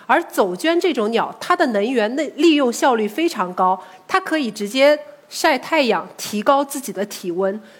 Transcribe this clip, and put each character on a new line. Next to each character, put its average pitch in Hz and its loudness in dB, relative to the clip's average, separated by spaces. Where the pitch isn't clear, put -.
而 277 2
走 208 0
鹃 330 0
这 349 0
种 220 -2
鸟， 180 -2
它 - 0
的 349 2
能 202 0
源 233 0
的 302 -2
利 311 6
用 269 2
效 254 2
率 214 0
非 311 -2
常 180 -4
高， 185 2
它 381 0
可 320 -4
以 262 -2
直 202 -8
接 269 4
晒 311 0
太 294 0
阳， 196 0
提 - -6
高 277 2
自 285 -10
己 220 -12
的 190 -6
体 190 -10
温， 190 -2